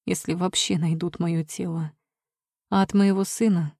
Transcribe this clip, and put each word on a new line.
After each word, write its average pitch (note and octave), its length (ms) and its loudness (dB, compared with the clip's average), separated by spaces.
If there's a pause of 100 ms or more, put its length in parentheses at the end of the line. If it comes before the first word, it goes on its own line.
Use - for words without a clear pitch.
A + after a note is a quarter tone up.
если E3+ 300 -4
вообще F3+ 440 0
найдут E3 400 -2
моё E3+ 240 0
тело. E3 480 -6 (800)
А G3 120 2
от F#3+ 120 0
моего G3 300 4
сына F3+ 560 0